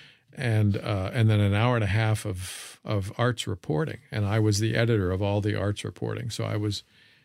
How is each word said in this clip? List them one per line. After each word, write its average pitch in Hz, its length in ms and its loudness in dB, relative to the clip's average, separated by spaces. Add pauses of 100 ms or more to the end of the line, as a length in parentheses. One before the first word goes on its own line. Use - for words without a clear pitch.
(360)
and, 107 420 2
uh, 98 360 -2
and 113 160 4
then 107 100 4
an 101 140 4
hour 120 220 2
and 113 80 0
a 101 40 0
half 110 380 2
of, 95 580 -10
of 104 340 -4
arts 120 300 -2
reporting. 151 520 -4 (120)
And 104 140 0
I 101 140 2
was 107 200 4
the 113 160 0
editor 113 360 2
of 92 100 0
all 104 200 0
the 104 140 0
arts 101 300 -2
reporting. 110 440 -6
So 110 140 -6
I 107 140 -2
was, 104 260 -4 (420)